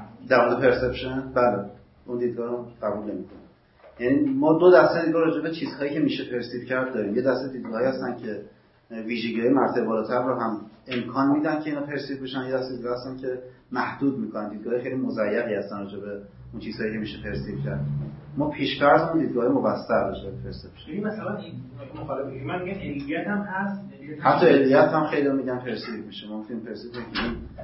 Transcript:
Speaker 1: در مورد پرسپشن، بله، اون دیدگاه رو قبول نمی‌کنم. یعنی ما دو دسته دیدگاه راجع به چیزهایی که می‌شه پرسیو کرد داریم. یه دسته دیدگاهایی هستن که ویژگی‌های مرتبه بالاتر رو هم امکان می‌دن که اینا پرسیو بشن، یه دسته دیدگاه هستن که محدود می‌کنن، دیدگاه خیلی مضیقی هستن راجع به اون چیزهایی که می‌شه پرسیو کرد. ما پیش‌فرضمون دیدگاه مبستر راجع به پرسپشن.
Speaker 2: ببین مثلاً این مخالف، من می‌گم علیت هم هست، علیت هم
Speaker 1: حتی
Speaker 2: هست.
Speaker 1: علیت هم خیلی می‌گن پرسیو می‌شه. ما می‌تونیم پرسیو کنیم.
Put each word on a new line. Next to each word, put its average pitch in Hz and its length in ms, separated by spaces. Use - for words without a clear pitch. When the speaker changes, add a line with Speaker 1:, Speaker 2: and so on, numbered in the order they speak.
Speaker 1:
در 120 180
مورد 120 140
پرسپشن، 127 760
بله، 117 360
اون 123 120
دیدگاه 117 280
رو 120 200
قبول 104 220
نمی‌کنم. - 360
یعنی 135 320
ما 151 280
دو 180 120
دسته 165 340
دیدگاه 160 180
راجع 160 200
به 165 120
چیزهایی 143 400
که 160 60
می‌شه 131 300
پرسیو 123 340
کرد 127 300
داریم. 104 220
یه 127 60
دسته 131 300
دیدگاهایی 110 340
هستن 131 300
که 107 260
ویژگی‌های 113 580
مرتبه 120 360
بالاتر 110 380
رو 127 180
هم 107 200
امکان 127 400
می‌دن 151 320
که 156 100
اینا 143 120
پرسیو 139 400
بشن، 127 240
یه 131 60
دسته 127 240
دیدگاه 120 160
هستن 127 240
که 127 260
محدود 127 460
می‌کنن، 107 300
دیدگاه 113 300
خیلی 127 160
مضیقی 107 600
هستن 101 240
راجع 101 220
به 101 220
اون 110 100
چیزهایی 107 300
که 110 60
می‌شه 101 240
پرسیو 101 420
کرد. 71 160
ما 147 140
پیش‌فرضمون 147 680
دیدگاه 123 300
مبستر 107 600
راجع - 220
به - 140
پرسپشن. - 440
Speaker 2:
ببین 208 180
مثلاً 208 300
این - 180
مخالف، 139 240
من 147 360
می‌گم 190 180
علیت 143 460
هم 202 120
هست، - 420
علیت 147 280
هم 131 120
Speaker 1:
حتی 175 140
Speaker 2:
هست. 139 120
Speaker 1:
علیت 139 300
هم 156 180
خیلی 147 220
می‌گن 127 300
پرسیو 107 480
می‌شه. 98 220
ما 107 120
می‌تونیم 110 220
پرسیو 113 300
کنیم. 113 560